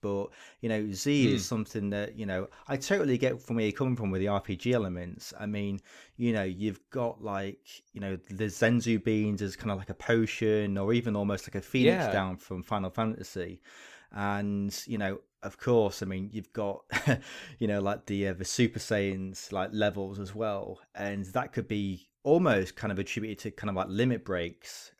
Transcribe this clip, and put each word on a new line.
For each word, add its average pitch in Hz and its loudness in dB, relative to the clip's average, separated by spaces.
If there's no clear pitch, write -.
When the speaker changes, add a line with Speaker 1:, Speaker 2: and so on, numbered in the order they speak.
Speaker 1:
but, 101 -2
you 117 -2
know, 107 0
Z 131 4
is 110 2
Speaker 2:
Hmm. 117 -2
Speaker 1:
something 104 -2
that, 104 -4
you 110 -6
know, 92 -2
I 139 -2
totally 139 2
get 127 2
from 117 -4
where 110 2
you're 104 2
coming 127 0
from 107 -2
with 95 0
the 101 2
R 101 2
P 98 -4
G 120 0
elements. 90 -4
I 104 -8
mean, 101 -2
you 120 2
know, 104 2
you've 95 -2
got, 120 -4
like, 98 -4
you 101 -8
know, 95 -2
the 98 -4
Zenzu 113 4
beans 107 2
as 98 -4
kinda 104 -2
like 95 -8
a 101 -6
potion, 107 2
or 98 2
even 120 2
almost 101 0
like - -10
a 95 -4
phoenix 147 4
Speaker 2:
Yeah. 104 0
Speaker 1:
down 95 0
from 92 -8
Final 95 -2
Fantasy. 95 -4
And, 101 -2
you 113 -4
know, 98 -2
of 98 -10
course, 110 4
I - -6
mean, 95 -4
you've 110 -10
got, 101 -4
<laughs> - -2
you 117 0
know, 101 2
like, 98 -2
the, 98 -2
uh, 92 -2
the 90 -8
Super 117 2
Saiyans, 95 -2
like, 95 -2
levels 101 0
as 95 -8
well, 101 -4
and 101 -4
that - 0
could - -4
be 101 -4
almost 139 4
kind 107 -4
of 95 -2
attributed 104 -4
to 110 -6
kind - -6
of, 98 -2
like, 92 0
limit 113 2
breaks, - -6